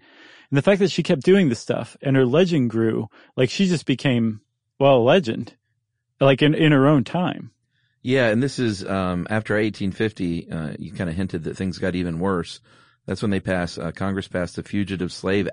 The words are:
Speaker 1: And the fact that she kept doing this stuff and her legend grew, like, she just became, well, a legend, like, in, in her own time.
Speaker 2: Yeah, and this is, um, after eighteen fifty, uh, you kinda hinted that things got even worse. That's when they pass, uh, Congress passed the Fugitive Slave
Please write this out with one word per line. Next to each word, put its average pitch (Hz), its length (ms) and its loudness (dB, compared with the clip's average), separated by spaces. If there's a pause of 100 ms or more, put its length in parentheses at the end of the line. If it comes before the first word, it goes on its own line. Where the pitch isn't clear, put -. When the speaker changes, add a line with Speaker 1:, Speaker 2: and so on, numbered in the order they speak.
(520)
Speaker 1:
And 139 60 2
the 143 60 2
fact 196 160 4
that 190 100 2
she 170 140 -2
kept 160 180 0
doing 185 280 4
this 117 100 -2
stuff - 420 -6
and 135 140 0
her 131 100 6
legend 143 460 2
grew, 113 360 0 (300)
like, 127 140 2
she 196 160 0
just 175 180 0
became, 117 560 0 (380)
well, 139 180 6
a 113 60 4
legend, 135 520 0 (640)
like, 139 220 4
in, 151 140 4
in 156 160 4
her 135 160 6
own 147 160 4
time. - 480 -6 (500)
Speaker 2:
Yeah, 123 280 2
and 110 120 2
this 135 160 -2
is, 107 260 -2
um, 92 460 -2
after 107 260 -2
eighteen 107 360 -2
fifty, 90 580 -4
uh, 80 300 -8
you 78 120 -12
kinda 90 220 -6
hinted 90 300 -6
that 80 120 -8
things 92 220 -6
got 92 160 -4
even 87 260 -4
worse. 90 420 -4 (440)
That's - 160 -6
when 110 80 -2
they 98 100 0
pass, 90 380 -4
uh, 82 140 -8
Congress 95 360 -6
passed 87 280 -6
the 85 80 -8
Fugitive 92 500 -4
Slave 98 400 -2